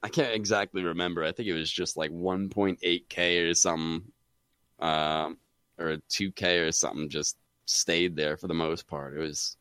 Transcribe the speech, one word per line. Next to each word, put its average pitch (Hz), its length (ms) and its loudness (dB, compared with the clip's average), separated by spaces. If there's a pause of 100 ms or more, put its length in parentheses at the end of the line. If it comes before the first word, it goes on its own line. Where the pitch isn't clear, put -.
I 107 60 -6
can't 127 260 0
exactly 101 480 0
remember. 85 400 0
I 78 80 0
think 113 160 -6
it 92 60 0
was 80 180 0
just, - 240 -4
like, 78 160 -2
one 92 380 0
point 98 340 2
eight 87 240 0
K 87 320 2
or 85 140 2
something, 82 580 2 (680)
um, 78 580 0 (420)
or 80 180 -2 (120)
two 98 240 -2
K 87 260 2
or 80 140 2
something 76 360 -2
just 73 280 -4 (280)
stayed 87 520 2
there 76 180 0
for 92 120 -8
the 85 60 -2
most 80 340 0
part. 71 280 -8
It 76 40 -4
was 76 420 -4